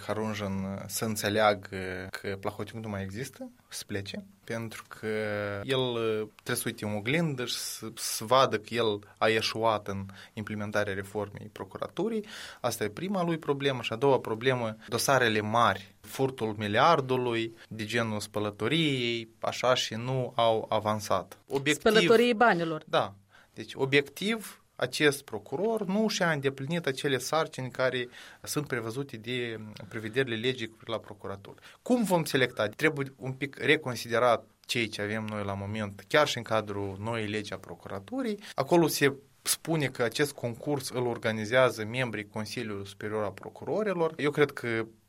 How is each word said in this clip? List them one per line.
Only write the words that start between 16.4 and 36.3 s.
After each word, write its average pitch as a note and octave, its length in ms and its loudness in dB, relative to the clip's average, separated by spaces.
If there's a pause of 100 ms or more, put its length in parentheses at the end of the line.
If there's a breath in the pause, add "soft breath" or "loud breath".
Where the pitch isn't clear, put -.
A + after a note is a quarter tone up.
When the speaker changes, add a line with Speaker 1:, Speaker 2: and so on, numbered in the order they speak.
Speaker 1:
miliardului, B2 960 2 (120)
de A2 160 -8
genul A2 360 0
spălătoriei, A#2 1080 0 (120)
așa, A#2+ 340 2
și - 200 0
nu B2 400 -2
au A2+ 340 4
avansat. G#2+ 680 0 (100)
Obiectiv D3 420 2
Speaker 2:
Spălătoriei A3 440 6
banilor. E3+ 520 2
Speaker 1:
Da. B2 280 0 (400 soft breath)
Deci, A2+ 200 -12
obiectiv, C#3+ 840 0 (180)
acest C#3 460 2
procuror G3 600 -4
nu G3+ 240 2
și-a F3+ 220 2
îndeplinit C#3 560 -2
acele C3+ 320 2
sarcini C#3+ 520 -2
care B2+ 380 0 (340 loud breath)
sunt D3+ 240 -4
prevăzute B2 500 -4
de A#2 440 -6 (280)
prevederile A2+ 480 0
legii A2+ 300 -2
cu - 80 -16
privire - 220 -6
la G#2 80 -8
procuratură. G2 520 -12 (260 loud breath)
Cum A#3+ 220 2
vom F3+ 200 4
selecta? B2 440 2
Trebuie C#3+ 480 0
un B2+ 160 -8
pic C3 260 -8
reconsiderat A#2+ 840 2 (160)
ceea A#2 260 -2
ce G#2 160 -8
avem G#2+ 280 -4
noi G#2 140 -4
la G2+ 100 -4
moment, G2 540 -6
chiar D3+ 180 6
și - 100 -2